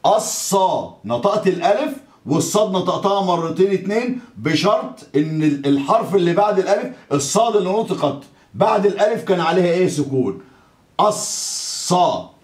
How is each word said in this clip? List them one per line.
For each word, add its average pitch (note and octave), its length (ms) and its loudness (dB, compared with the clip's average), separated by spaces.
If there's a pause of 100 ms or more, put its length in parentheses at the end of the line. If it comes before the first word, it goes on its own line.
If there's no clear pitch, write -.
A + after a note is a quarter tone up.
الصا، - 1000 0
نطقت E3 420 0
الألف A#3 460 0 (320)
والصاد F#3 460 0
نطقتها F#3+ 500 0
مرتين F3 500 0
اتنين، G#3 500 -2 (160)
بشرط D#3+ 760 -2
إن D#3 280 0
ال-، C#3+ 240 0
الحرف C#3+ 480 2
اللي E3+ 180 4
بعد G3+ 260 2
الألف، G#3 360 0 (160)
الصاد G#3 440 0
اللي F#3 140 2
نطقت F3 540 -2 (300)
بعد E3 320 2
الألف G#3 380 0
كان F3+ 160 0
عليها F3+ 260 2
إيه؟ F3 220 2
سكون. C3 540 -2 (580)
الصا. - 1300 -2 (100)